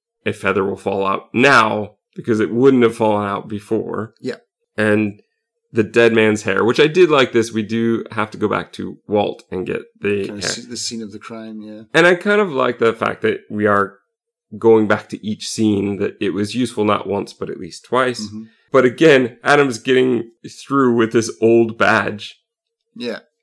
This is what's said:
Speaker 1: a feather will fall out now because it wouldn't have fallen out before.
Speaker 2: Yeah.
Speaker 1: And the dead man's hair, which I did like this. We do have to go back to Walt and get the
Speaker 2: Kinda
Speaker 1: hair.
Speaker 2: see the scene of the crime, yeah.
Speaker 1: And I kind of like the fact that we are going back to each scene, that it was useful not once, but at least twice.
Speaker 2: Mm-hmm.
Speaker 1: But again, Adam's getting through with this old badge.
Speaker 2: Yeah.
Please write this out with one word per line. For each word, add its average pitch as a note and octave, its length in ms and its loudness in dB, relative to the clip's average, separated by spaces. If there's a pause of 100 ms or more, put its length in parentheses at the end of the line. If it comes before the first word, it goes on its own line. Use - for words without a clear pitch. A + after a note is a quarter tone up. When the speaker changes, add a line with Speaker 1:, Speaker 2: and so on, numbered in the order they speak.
(280)
Speaker 1:
a G#2 60 -4
feather G2 320 0
will G2 100 -4
fall G2 300 -4
out G2 200 -4 (100)
now A2 640 2 (180)
because A2+ 240 -2
it F#2 120 0
wouldn't B2+ 300 4
have A2+ 160 2
fallen G#2 300 0
out G2+ 200 -6
before. G#2 720 -6
Speaker 2:
Yeah. B2 180 -10 (380)
Speaker 1:
And G#2+ 460 0 (500)
the A2+ 120 0
dead A#2 300 4
man's A2 280 2
hair, G2 240 0
which A#2 140 0
I D3+ 80 6
did D#3+ 240 4
like C3+ 200 2
this. A2+ 200 0
We A2 100 -4
do A2+ 480 -2
have A2 220 -6
to - 80 -18
go G#2 80 -2
back G2 260 -4
to F#2+ 240 -12 (100)
Walt G2+ 440 -2
and F#2 160 -6
get - 140 -6 (200)
the G2+ 240 -2
Speaker 2:
Kinda G#2 160 -12
Speaker 1:
hair. F#2 80 -6
Speaker 2:
see A2+ 140 -8
the A#2+ 140 -14
scene A2+ 260 -10
of G2+ 80 -16
the G#2 80 -18
crime, A2 420 -16
yeah. G#2+ 220 -18 (100)
Speaker 1:
And E3 140 4
I F3+ 80 4
kind G#3 260 0
of F#3+ 100 -2
like B2+ 280 -2
the A2+ 140 2
fact G#2+ 280 -6
that G#2+ 200 -2 (100)
we G#2 160 -2
are G2+ 320 0 (580)
going A2 300 4
back G#2 220 -2
to - 140 -12
each G#2 240 -8
scene, G2+ 500 0
that G2 220 -4
it G2+ 120 -2
was G#2 240 -4
useful A#2 300 -2
not G#2 220 0
once, G2 240 -4
but - 200 -12
at - 80 -12
least - 260 -16
twice. A#2+ 400 -2
Speaker 2:
Mm-hmm. G#2+ 180 -14 (280)
Speaker 1:
But C3 140 4
again, B2+ 580 4
Adam's C#3 340 2
getting B2+ 540 0 (340)
through C3 300 2
with A2+ 160 2
this A#2 280 0
old A2+ 380 4
badge. G#2 640 0 (540)
Speaker 2:
Yeah. A2+ 240 -8 (240)